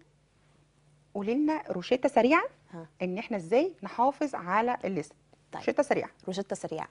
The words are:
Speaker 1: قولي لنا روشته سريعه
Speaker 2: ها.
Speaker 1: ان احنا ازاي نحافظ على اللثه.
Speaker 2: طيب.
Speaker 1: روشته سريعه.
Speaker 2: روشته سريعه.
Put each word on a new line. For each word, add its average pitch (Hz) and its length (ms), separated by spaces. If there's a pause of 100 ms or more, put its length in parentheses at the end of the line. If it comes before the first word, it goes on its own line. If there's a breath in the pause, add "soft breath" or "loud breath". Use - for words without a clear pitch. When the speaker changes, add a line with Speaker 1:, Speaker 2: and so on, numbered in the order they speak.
(1160)
Speaker 1:
قولي 202 200
لنا 302 360
روشته 247 380
سريعه 277 360 (280)
Speaker 2:
ها. 165 140 (160)
Speaker 1:
ان 180 160
احنا 226 180
ازاي 233 360 (100)
نحافظ 262 520
على 220 500
اللثه. 180 300 (380)
Speaker 2:
طيب. - 100
Speaker 1:
روشته - 200
سريعه. - 280 (160)
Speaker 2:
روشته 190 300
سريعه. - 340